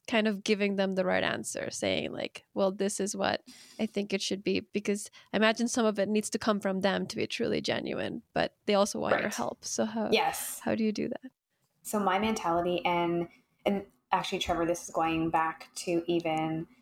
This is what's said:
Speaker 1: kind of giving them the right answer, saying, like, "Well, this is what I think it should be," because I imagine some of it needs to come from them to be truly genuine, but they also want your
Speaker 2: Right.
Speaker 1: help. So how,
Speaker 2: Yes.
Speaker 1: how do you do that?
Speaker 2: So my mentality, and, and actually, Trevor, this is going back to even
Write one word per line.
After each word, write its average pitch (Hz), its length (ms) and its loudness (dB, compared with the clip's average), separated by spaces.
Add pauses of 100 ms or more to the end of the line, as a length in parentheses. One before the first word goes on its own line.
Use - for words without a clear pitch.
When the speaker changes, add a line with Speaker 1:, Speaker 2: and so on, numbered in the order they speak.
Speaker 1:
kind 214 180 2
of 202 160 0
giving 202 360 2
them 190 180 2
the 185 80 2
right 185 200 2
answer, - 460 -2
saying, - 440 0
like, - 400 -8
"Well, 196 180 2
this 196 300 -2
is 196 120 -2
what 196 280 0 (360)
I 220 100 0
think 202 260 -2
it 196 80 -2
should 196 200 -4
be," 190 200 0
because 208 500 -4 (220)
I - 40 2
imagine 226 300 4
some 233 180 2
of 214 140 2
it 196 80 2
needs 214 220 0
to 220 100 -4
come 202 220 0
from 190 180 0
them 185 280 2
to - 100 -8
be - 100 -2
truly - 320 0
genuine, - 640 -4 (120)
but - 220 0 (120)
they 208 60 2
also 202 260 2
want - 160 2
your - 80 0
Speaker 2:
Right. 214 100 -2
Speaker 1:
help. - 320 -6
So - 180 -2
how, 214 280 -2
Speaker 2:
Yes. - 520 0
Speaker 1:
how 220 120 0
do 220 100 0
you 214 80 2
do 226 160 -2
that? 254 220 -10 (520)
Speaker 2:
So - 160 -2
my 196 200 2
mentality, 180 680 0
and, 175 420 0 (380)
and 196 200 0 (280)
actually, 180 260 -2
Trevor, 170 260 0
this 175 180 -2
is - 80 -14
going 165 380 0
back 160 460 -2
to 170 320 -2
even 160 600 0 (140)